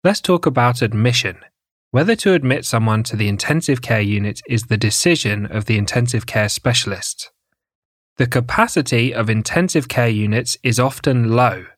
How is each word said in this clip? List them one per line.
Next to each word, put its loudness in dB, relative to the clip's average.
Let's 2
talk 0
about 2
admission. 0
Whether 2
to 2
admit 0
someone 2
to -6
the 0
intensive 0
care 0
unit -2
is -2
the 0
decision 0
of -4
the 0
intensive -2
care 0
specialist. -4
The 2
capacity 0
of -2
intensive 0
care 0
units -2
is 0
often 0
low 2